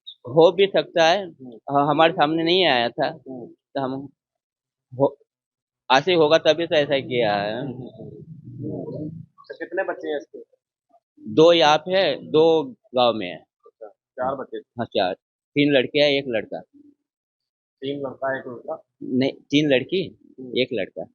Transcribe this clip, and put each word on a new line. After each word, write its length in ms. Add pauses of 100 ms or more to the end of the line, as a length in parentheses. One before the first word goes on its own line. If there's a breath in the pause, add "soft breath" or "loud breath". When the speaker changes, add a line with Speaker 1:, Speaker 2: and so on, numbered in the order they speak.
(280)
Speaker 1:
हो 240
भी 160
सकता 380
है, 240
ह-, 320 (100)
हमारे 420
सामने 300
नहीं 220
आया 240
था, 200 (200)
तो 520
हम 280 (880)
हो, 180 (760)
आशिक 260
होगा 200
तभी 300
तो 80
ऐसा 240
किया 360
है। 380
Speaker 2:
तो 1800
कितने 280
बच्चे 260
हैं 80
इसके? 220 (960)
Speaker 1:
दो 200
यहाँ 240
पे 140
है, 400
दो 400
गांव 420
में 140
है। 100
Speaker 2:
अच्छा, 500
चार 480
बच्चे? 220
Speaker 1:
हाँ, 280
चार, 280 (400)
तीन 200
लड़के 260
हैं, 120
एक 160
लड़का। 320 (1200)
Speaker 2:
तीन 180
लड़का, 380
एक 100
लड़का? 340 (220)
Speaker 1:
नहीं, 280
तीन 440
लड़की, 420 (220)
Speaker 2:
हम्म। 180
Speaker 1:
एक 160
लड़का। 300 (120)